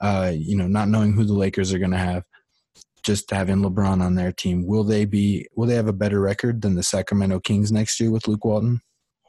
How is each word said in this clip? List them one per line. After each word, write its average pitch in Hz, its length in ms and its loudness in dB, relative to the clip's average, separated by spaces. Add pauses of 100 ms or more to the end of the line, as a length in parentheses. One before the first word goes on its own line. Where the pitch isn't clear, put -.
uh, 95 320 0
you 82 240 -2
know, 90 120 0
not 104 200 0
knowing 107 260 2
who 110 100 2
the 104 80 0
Lakers 98 420 0
are 92 60 0
gonna 92 180 0
have, 90 240 -2 (840)
just - 260 -2
having 98 280 0
LeBron 95 420 0
on 90 140 2
their 92 180 0
team, 90 340 -2
will 107 160 0
they 104 220 2
be, 101 500 0
will 113 120 0
they 120 80 2
have 113 140 0
a 107 40 0
better 101 280 0
record 104 420 -2
than 101 120 2
the 90 80 0
Sacramento 98 560 0
Kings 104 320 0
next 107 300 0
year 113 100 2
with 110 160 -2
Luke 107 200 -2
Walton? 113 340 0 (480)